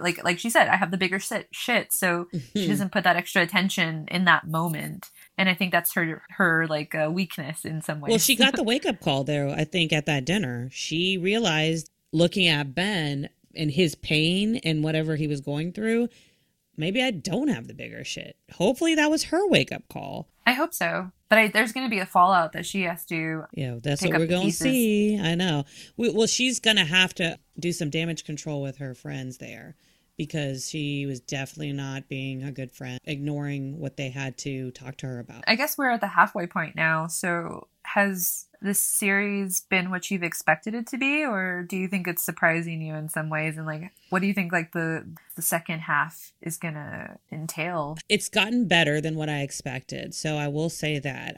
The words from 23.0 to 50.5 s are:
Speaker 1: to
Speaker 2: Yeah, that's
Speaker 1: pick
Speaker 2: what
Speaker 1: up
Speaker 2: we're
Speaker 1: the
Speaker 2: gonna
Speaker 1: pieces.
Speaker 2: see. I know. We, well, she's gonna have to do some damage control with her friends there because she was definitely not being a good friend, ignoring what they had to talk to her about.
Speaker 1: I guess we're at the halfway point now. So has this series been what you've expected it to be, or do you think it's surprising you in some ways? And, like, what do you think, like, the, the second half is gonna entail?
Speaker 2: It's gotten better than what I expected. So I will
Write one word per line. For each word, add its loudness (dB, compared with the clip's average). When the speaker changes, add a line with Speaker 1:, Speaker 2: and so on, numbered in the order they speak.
Speaker 1:
to -4
Speaker 2:
Yeah, -4
that's 0
Speaker 1:
pick 2
Speaker 2:
what 2
Speaker 1:
up 4
Speaker 2:
we're 2
Speaker 1:
the 2
Speaker 2:
gonna 2
Speaker 1:
pieces. 2
Speaker 2:
see. 4
I 2
know. 0
We, 2
well, 2
she's 0
gonna 4
have 4
to -2
do 0
some -2
damage -2
control -6
with -8
her -8
friends -10
there -16
because -4
she -4
was -6
definitely -6
not -6
being -6
a -8
good -10
friend, -10
ignoring -4
what -8
they -4
had -8
to -6
talk -14
to -8
her -8
about. -14
Speaker 1:
I 4
guess -2
we're 2
at 0
the -2
halfway 4
point -4
now. 2
So -4
has 0
this 0
series 0
been 0
what -4
you've 0
expected -2
it -4
to -8
be, 0
or -2
do -6
you 0
think -2
it's -2
surprising -2
you -6
in -8
some -4
ways? -4
And, -8
like, -8
what 2
do 2
you 2
think, -2
like, 0
the, -2
the -10
second -2
half -2
is -8
gonna -10
entail? -4
Speaker 2:
It's 2
gotten 2
better 4
than -2
what -2
I -2
expected. -8
So -4
I -2
will 0